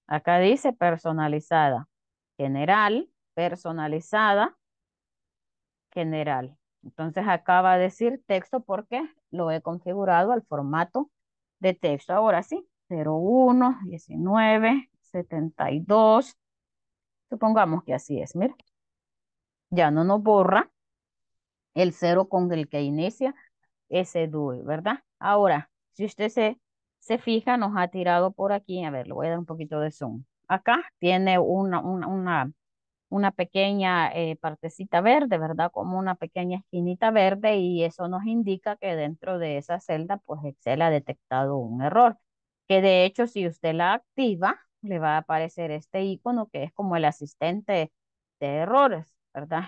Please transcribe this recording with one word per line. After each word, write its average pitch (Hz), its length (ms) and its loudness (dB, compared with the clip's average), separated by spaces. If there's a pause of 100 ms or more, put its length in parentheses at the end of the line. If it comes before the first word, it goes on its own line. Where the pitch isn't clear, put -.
Acá 170 320 2
dice 240 320 4
personalizada, 156 1160 0 (480)
general, 196 720 0 (240)
personalizada, 175 1200 0 (1300)
general. 151 640 -6 (280)
Entonces 165 440 -8
acá 180 340 2
va 185 120 4
a 180 40 4
decir 226 480 -2
texto 196 360 -4
porque 240 460 -8 (220)
lo 165 220 -4
he 160 100 -4
configurado 180 720 0
al 247 120 -2
formato 156 680 -4 (480)
de 185 140 2
texto. 165 400 -4
Ahora 196 300 4
sí, 359 220 -10 (220)
cero 156 300 -4
uno, 247 680 4
diecinueve, 220 1040 0 (120)
setenta 160 720 -6
y 151 100 -2
dos. 220 560 4 (920)
Supongamos 220 540 2
que 135 100 -6
así 147 280 -6
es, - 160 -12
mire. 220 180 -2 (1160)
Ya 170 220 4
no 160 140 2
nos 202 180 2
borra 202 480 4 (1040)
el 180 180 2
cero 180 380 0
con 180 240 0
el 151 160 -4
que 147 120 -4
inicia 175 540 -4 (540)
ese 170 380 -2
dui, 147 340 -6
¿verdad? 175 380 -6 (200)
Ahora, 196 500 2 (220)
si 196 140 -8
usted 214 240 -4
se, 220 300 -2 (400)
se - 180 -4
fija, 226 400 -2
nos 202 180 -2
ha 180 140 0
tirado 180 420 0
por 202 220 -2
aquí. 190 320 -6
A 151 60 -6
ver, 131 160 -8
le 98 60 -12
voy 147 140 -4
a 165 40 -2
dar 170 80 -4
un 175 60 -10
poquito 156 360 -8
de 151 100 -4
zoom. 127 320 -10 (240)
Acá 233 360 0 (160)
tiene 185 400 4
una, 180 420 0
una, 180 260 -6
una, 175 440 -2 (580)
una 196 220 0
pequeña, 190 800 0
eh, 160 240 -4
partecita 165 640 -4
verde, 240 360 4
¿verdad? 160 340 -2
Como 185 280 -4
una 190 160 -4
pequeña 180 440 -6
esquinita 180 520 -2
verde 208 460 2
y 180 260 0
eso 170 240 -4
nos 185 180 -6
indica 208 520 -4
que 190 180 -6
dentro 160 420 -6
de 156 200 -4
esa 175 240 -6
celda, 170 380 -6
pues, 151 260 -12
Excel 135 360 -4
ha 165 80 4
detectado 139 680 -2
un 120 240 -6
error. 214 360 4 (500)
Que 190 140 4
de 185 240 6
hecho, 233 220 0
si 202 200 -4
usted 160 260 -4
la 175 200 0
activa, 226 640 -2 (220)
le 196 180 -6
va 156 160 0
a - 40 0
aparecer 160 520 -4
este 156 320 -6
icono 214 440 -4
que 139 160 -10
es 160 100 -10
como 190 220 -4
el 160 100 0
asistente 165 880 -4 (480)
de 147 80 -4 (100)
errores, 202 560 0 (200)
¿verdad? 156 340 -6